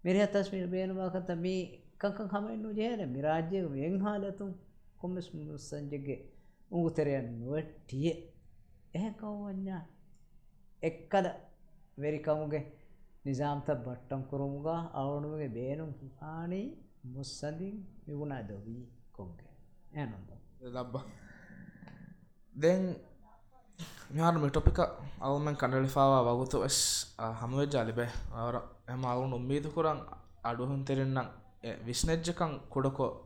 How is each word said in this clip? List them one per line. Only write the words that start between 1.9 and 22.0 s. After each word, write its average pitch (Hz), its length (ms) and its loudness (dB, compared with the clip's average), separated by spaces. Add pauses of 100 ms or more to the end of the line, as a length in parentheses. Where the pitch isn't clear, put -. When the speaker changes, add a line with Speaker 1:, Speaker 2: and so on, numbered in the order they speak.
Speaker 1:
කංකං 202 340 -2
කමෙන් 208 320 -2
නු 220 120 -4
ජේන. 220 360 0
මි 127 120 -2
රාජ්‍යක 165 480 2
වෙන් 143 320 0
හාලතුන් 202 520 -2 (420)
කොම්මස් 180 360 -4
මුස්සන්ජගේ 147 880 -6 (480)
උඟුතරයන් 156 680 2
නුවට්ටියේ. 143 840 -2 (720)
එහෙ 208 240 -2
කවුවඤ්ඤා. 196 720 -6 (1000)
එක්කද 165 440 2 (680)
වෙරිකමුගේ 151 680 0 (560)
නිසාම්ත 143 540 0
බට්ටම් 123 480 -6
කුරුමුගා 143 580 -2 (120)
අවුණුගේ 147 560 -2
බේනුම් 135 440 -4
හිපාණී 165 760 -6 (380)
මුස්සඳින් 147 720 -6 (240)
විගුණා 143 420 -6
දොවී 107 420 -8 (240)
කොංගේ. - 440 -14 (380)
එනොන්ද. 113 400 -6 (320)
Speaker 2:
ලබ්බා. 127 420 -6 (1500)